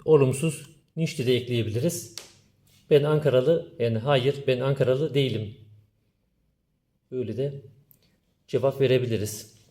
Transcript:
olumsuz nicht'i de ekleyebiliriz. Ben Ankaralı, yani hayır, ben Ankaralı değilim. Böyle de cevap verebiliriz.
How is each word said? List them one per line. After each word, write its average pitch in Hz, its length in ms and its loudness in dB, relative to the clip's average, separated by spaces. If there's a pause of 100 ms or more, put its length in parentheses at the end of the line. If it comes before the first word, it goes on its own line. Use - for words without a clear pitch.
olumsuz 143 640 2 (260)
nicht'i 156 320 -4
de 127 80 4
ekleyebiliriz. 117 840 -4 (720)
Ben 143 140 6
Ankaralı, 147 760 2
yani 117 180 0
hayır, 139 500 0
ben 127 120 0
Ankaralı 131 540 0
değilim. 110 440 -2 (1500)
Böyle 113 260 -6
de 143 240 -6 (880)
cevap 135 340 -2
verebiliriz. 120 720 0 (180)